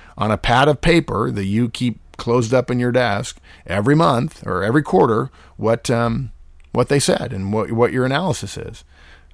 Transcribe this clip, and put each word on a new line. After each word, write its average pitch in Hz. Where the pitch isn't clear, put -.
on 107
a 107
pad 131
of 143
paper 139
that 104
you 110
keep 120
closed 117
up 127
in 123
your 123
desk 120
every 104
month 156
or 92
every 123
quarter 135
what, 113
um, 117
what 123
they 143
said -
and 98
what, 107
what 113
your 123
analysis 135
is. -